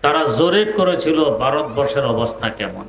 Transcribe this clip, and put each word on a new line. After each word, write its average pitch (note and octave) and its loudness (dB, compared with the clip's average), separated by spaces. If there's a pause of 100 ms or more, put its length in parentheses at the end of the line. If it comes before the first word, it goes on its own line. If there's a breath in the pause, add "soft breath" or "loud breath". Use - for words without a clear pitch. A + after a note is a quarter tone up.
তারা D3+ 2
জরিপ F3+ 2
করেছিল D#3+ 2
ভারতবর্ষের C#3 0
অবস্থা A2+ -2
কেমন। G2 -8